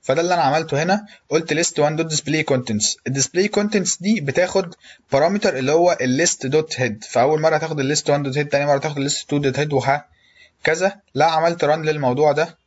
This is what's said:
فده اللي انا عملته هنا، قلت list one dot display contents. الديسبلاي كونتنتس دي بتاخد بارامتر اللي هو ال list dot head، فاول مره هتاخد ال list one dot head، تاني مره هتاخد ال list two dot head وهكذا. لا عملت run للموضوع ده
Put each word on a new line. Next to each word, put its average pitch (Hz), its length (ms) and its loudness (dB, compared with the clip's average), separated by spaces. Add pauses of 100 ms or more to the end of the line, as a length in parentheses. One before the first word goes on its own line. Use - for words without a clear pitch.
فده 143 200 0
اللي 180 120 2
انا 175 80 2
عملته 147 420 0
هنا، 196 240 0 (220)
قلت 160 240 0
list 156 300 0
one 151 140 0
dot 160 180 -2
display 151 280 -2 (100)
contents. 113 440 -2 (100)
الديسبلاي 139 400 -2
كونتنتس 208 540 -2
دي 202 200 0
بتاخد 175 540 -2 (360)
بارامتر 170 460 2
اللي 131 140 0
هو 170 300 4
ال 131 260 0
list 135 220 -4
dot 156 280 0
head، 117 320 -4
فاول 147 320 2
مره 156 140 2
هتاخد 156 240 -4
ال 139 180 0
list - 40 -4
one 147 240 0
dot 135 120 -4
head، 147 120 -2
تاني 143 160 0
مره 143 100 2
هتاخد 147 220 -4
ال 139 140 -2
list - 20 -2
two 147 300 -2
dot 135 140 0
head 147 160 -2
وهكذا. 156 1300 -4 (120)
لا 143 120 2
عملت 165 400 2
run 143 40 2
للموضوع 151 640 2
ده 151 340 -2